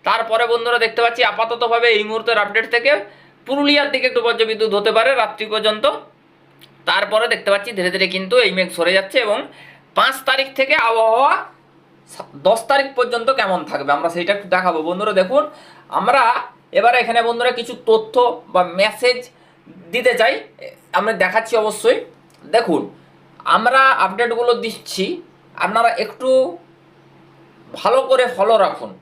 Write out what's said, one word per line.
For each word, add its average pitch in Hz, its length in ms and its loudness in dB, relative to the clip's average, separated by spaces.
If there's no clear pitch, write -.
তারপরে 226 440 0
বন্ধুরা 233 300 0
দেখতে 226 240 0
পাচ্ছি 233 220 0
আপাততভাবে 233 640 0
এই 214 140 2
মুহূর্তের 220 340 -2
আপডেট 208 340 0
থেকে 247 200 2
পুরুলিয়ার 285 440 2
দিকে 254 160 -2
একটু 240 140 0
বজ্রবিদ্যুৎ 220 520 0
হতে 208 180 2
পারে 226 240 2
রাত্রি 220 300 -2
পর্যন্ত। 214 400 -2
তারপরে 202 420 0
দেখতে 208 240 -2
পাচ্ছি 202 200 -2
ধীরে 180 200 -2
ধীরে 190 160 -2
কিন্তু 190 300 -4
এই 226 140 2
মেঘ 180 200 -2
সরে 170 220 0
যাচ্ছে 196 260 0
এবং 220 180 0
পাঁচ 254 200 2
তারিখ 269 300 0
থেকে 269 200 2
আবহাওয়া 226 580 2
সা-, - 260 -18
দশ 185 320 2
তারিখ 277 280 2
পর্যন্ত 233 360 -2
কেমন 196 340 0
থাকবে 139 280 -4
আমরা 165 160 0
সেইটা 175 240 -4
একটু 202 140 -6
দেখাবো। 180 360 0
বন্ধুরা 190 300 -4
দেখুন 190 300 2
আমরা 240 320 0
এবারে 233 280 4
এখানে 233 220 0
বন্ধুরা 233 300 0
কিছু 240 220 -8
তথ্য 220 300 2
বা 180 160 0
মেসেজ 208 560 0
দিতে 240 260 0
চাই, 240 160 2
আমরা 208 200 0
দেখাচ্ছি 185 420 -2
অবশ্যই। 214 420 2
দেখুন 175 380 0
আমরা 240 360 4
আপডেটগুলো 226 640 0
দিচ্ছি, 208 520 -6
আপনারা 226 340 0
একটু - 400 -6
ভালো 233 280 2
করে 254 260 2
ফলো 202 300 0
রাখুন 127 340 -2